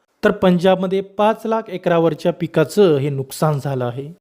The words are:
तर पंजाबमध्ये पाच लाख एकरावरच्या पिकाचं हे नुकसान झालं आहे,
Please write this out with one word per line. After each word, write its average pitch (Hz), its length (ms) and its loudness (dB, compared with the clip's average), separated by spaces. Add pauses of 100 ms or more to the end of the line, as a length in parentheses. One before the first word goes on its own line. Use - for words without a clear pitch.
(220)
तर 208 100 4
पंजाबमध्ये 185 680 2
पाच 214 460 -2
लाख 220 240 -4
एकरावरच्या 170 640 0
पिकाचं 165 640 2
हे 139 140 -2
नुकसान 139 480 -2
झालं 131 260 -4
आहे, 123 220 -8 (140)